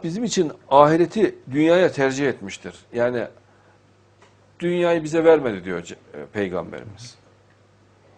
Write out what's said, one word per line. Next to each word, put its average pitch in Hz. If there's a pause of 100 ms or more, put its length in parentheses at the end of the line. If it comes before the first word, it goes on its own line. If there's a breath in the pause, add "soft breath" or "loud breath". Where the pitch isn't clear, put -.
bizim 175
için 175 (180)
ahireti 160 (160)
dünyaya 160
tercih 135
etmiştir. 98 (180)
Yani 120 (1300 soft breath)
dünyayı 170
bize 160
vermedi 131
diyor 87
Ce-, 90 (200)
e, 73
peygamberimiz. 87 (1000)